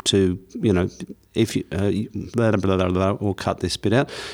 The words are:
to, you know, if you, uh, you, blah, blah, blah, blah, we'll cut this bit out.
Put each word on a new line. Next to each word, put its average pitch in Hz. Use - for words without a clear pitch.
to, 92
you 110
know, 90
if -
you, -
uh, 98
you, 101
blah, 113
blah, 95
blah, 92
blah, 95
we'll 98
cut -
this 90
bit 104
out. 139